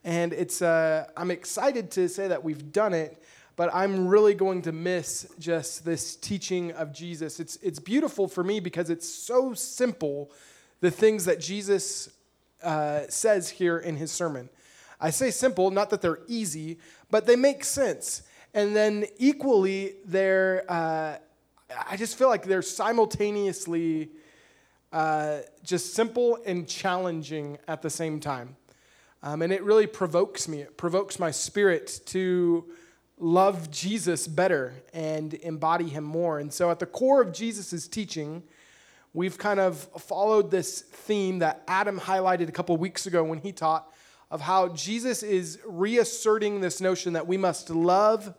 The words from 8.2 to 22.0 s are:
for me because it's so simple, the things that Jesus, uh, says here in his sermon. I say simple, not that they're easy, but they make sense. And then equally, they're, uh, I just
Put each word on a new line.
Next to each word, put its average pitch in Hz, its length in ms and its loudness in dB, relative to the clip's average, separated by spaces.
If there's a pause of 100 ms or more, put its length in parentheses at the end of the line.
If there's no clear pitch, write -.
for 180 160 -4
me 208 160 0
because 170 320 -4
it's 170 180 -4
so 254 460 0
simple, 147 760 -4 (520)
the 175 100 4
things 214 340 4
that 170 140 2
Jesus, 196 680 -2 (520)
uh, 151 460 -2
says 208 420 2
here 170 280 2
in 160 180 -6
his 156 160 -8
sermon. 139 380 -4 (500)
I 156 100 0
say 247 220 0
simple, 190 400 2
not 202 180 0
that 202 120 -2
they're 165 260 0
easy, 165 520 -6 (300)
but 214 160 2
they 240 120 8
make 277 260 4
sense. - 600 -2 (300)
And 208 220 0
then 214 300 4 (120)
equally, 214 800 4 (100)
they're, 190 640 2
uh, 160 460 -2 (720)
I 196 60 -6
just 220 220 -6